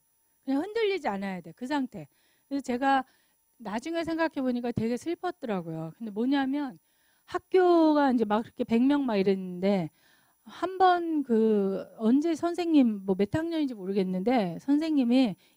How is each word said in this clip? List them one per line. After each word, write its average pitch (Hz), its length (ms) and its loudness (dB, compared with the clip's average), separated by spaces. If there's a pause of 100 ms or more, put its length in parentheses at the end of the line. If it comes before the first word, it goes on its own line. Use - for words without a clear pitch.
(440)
그냥 269 180 -2
흔들리지 392 460 -2
않아야 196 340 -6
돼. 165 100 -18
그 247 140 -12
상태. 254 420 -6 (400)
그래서 277 140 -6
제가 262 420 0 (540)
나중에 247 460 -6
생각해 320 380 -2
보니까 247 300 -2
되게 226 240 -2
슬펐더라고요. 185 1000 -8
근데 226 140 -10
뭐냐면 262 640 -2 (480)
학교가 330 840 4
이제 233 120 2
막 214 180 0
그렇게 - 220 -8
백 233 180 2
명 277 240 2
막 220 120 0
이랬는데 190 720 0 (560)
한 359 320 -6
번 349 460 2
그 214 600 0 (120)
언제 277 380 2
선생님 311 720 2
뭐 190 100 0
몇 202 180 -2
학년인지 311 400 -2
모르겠는데 190 880 -2
선생님이 269 720 2 (200)